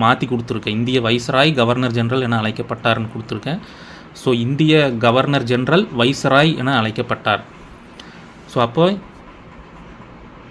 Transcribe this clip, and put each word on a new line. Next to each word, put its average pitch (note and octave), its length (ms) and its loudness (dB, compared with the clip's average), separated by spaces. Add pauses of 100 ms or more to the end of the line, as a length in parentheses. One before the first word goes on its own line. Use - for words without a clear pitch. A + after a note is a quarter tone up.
மாத்தி B2 260 2
கொடுத்துருக்கேன். A#2 500 -4
இந்திய B2+ 200 0
வைஸ்ராய் B2+ 540 2
கவர்னர் B2 380 0
ஜெனரல் A#2+ 280 0
என A#2 200 -2
அழைக்கப்பட்டார்னு A2+ 760 -4
கொடுத்துருக்கேன். A#2 440 -8 (540)
So, - 220 0
இந்திய C#3+ 640 2
கவர்னர் B2+ 460 2
ஜெனரல் C3 420 2 (120)
வைஸ்ராய் C3+ 580 2
என C3 240 -2
அழைக்கப்பட்டார். A2 640 -2 (1040)
So, - 160 -2
அப்போ D#3+ 340 0 (1500)